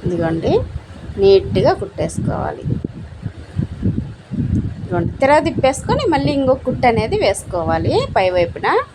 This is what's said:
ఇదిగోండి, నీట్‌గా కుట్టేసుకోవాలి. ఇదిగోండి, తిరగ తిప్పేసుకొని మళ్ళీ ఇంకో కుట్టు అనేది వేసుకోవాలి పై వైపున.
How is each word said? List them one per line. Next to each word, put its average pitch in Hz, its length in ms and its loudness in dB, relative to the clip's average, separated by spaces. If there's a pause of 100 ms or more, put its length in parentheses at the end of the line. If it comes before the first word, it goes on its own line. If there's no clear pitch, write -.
ఇదిగోండి, 165 480 0 (680)
నీట్‌గా 196 580 6
కుట్టేసుకోవాలి. 160 840 -6 (2250)
ఇదిగోండి, 175 300 -2 (120)
తిరగ 285 260 6
తిప్పేసుకొని 440 680 0
మళ్ళీ 277 240 0
ఇంకో 269 180 2 (120)
కుట్టు 247 240 2
అనేది 226 340 0
వేసుకోవాలి 165 680 0 (220)
పై 190 120 4 (100)
వైపున. 170 300 0 (260)